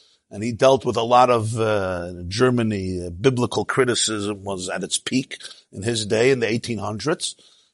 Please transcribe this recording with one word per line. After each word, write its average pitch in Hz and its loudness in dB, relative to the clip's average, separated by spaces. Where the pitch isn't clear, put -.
and 104 -8
he 120 -2
dealt 131 4
with 110 -2
a 117 0
lot 123 6
of, 113 2
uh, 92 -2
Germany. 104 0
Uh, 87 -8
biblical 107 0
criticism 107 -2
was 95 -6
at 90 -6
its - -4
peak - -4
in 95 -12
his 113 -4
day, 110 2
in 131 2
the 113 -2
eighteen 117 -4
hundreds. 107 -6